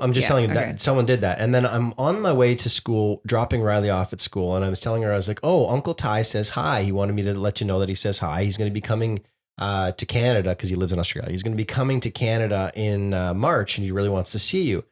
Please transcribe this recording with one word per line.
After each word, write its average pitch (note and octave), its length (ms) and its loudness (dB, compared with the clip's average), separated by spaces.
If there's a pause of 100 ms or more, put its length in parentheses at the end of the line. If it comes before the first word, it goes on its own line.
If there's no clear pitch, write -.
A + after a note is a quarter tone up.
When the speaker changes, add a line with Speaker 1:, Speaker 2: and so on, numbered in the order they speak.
Speaker 1:
I'm B2+ 100 2
just B2 120 2
Speaker 2:
Yeah, - 40 0
Speaker 1:
telling C3 180 4
you G#2+ 40 0
Speaker 2:
okay. A2+ 220 0
Speaker 1:
that G2+ 80 -6
someone C3 260 2
did B2 140 2
that. F#2+ 180 0
And A#2+ 160 2
then B2 100 4
I'm A#2 320 0
on E3+ 240 0
my F#3+ 120 2
way B2 240 4
to A#2+ 120 -2
school, G#2+ 560 0
dropping A#2 380 0
Riley G#2 280 2
off F#2 220 0
at - 80 -8
school. F2+ 360 0
And F#2+ 80 2
I F#2+ 60 0
was F#2+ 100 -2
telling A2+ 240 -2
her, G#2 80 0
I - 20 2
was G2 140 0
like, G#2+ 160 -4
"Oh, D3+ 240 4
Uncle C#3 260 -2
Ty A2 280 0
says G#2+ 260 0
hi. C#3+ 340 0
He G2 80 0
wanted G2+ 240 0
me G#2 80 -2
to G2+ 160 0
let G#2 220 -2
you G#2+ 80 -2
know F#2+ 100 0
that G2 100 0
he F#2+ 60 -2
says G2 240 -2
hi. E2 240 -2
He's G2 140 0
gonna G#2 160 -2
be G#2 80 -4
coming, A2 400 -2 (360)
uh, F#2+ 360 -2
to - 120 -6
Canada," A#2 520 2
'cause F#2+ 120 -6
he F#2 60 0
lives F2+ 180 0
in F2+ 60 0
Australia. - 320 -4
"He's F#2 140 -6
gonna A2+ 100 -2
be G#2+ 100 -2
coming C3 360 0
to A#2+ 100 -4
Canada A2 640 0
in, G2+ 400 0
uh, F2+ 200 0
March, A#2+ 440 0
and G2+ 60 -4
he F#2+ 80 -4
really G2+ 160 0
wants F#2 240 -2
to G#2 80 -4
see F#3+ 240 0
you." G2+ 280 -2